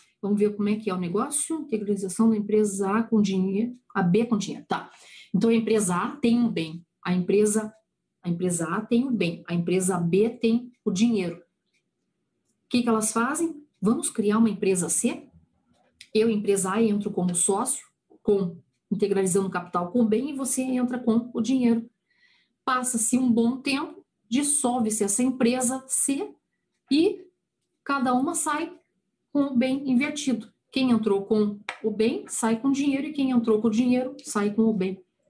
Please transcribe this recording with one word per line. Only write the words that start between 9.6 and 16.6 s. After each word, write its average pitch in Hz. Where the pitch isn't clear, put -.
B 185
tem 233
o 214
dinheiro. 190
O -
que 247
que 233
elas 220
fazem? 285
Vamos 233
criar 208
uma 233
empresa 185
C? -
Eu, 220
empresa 196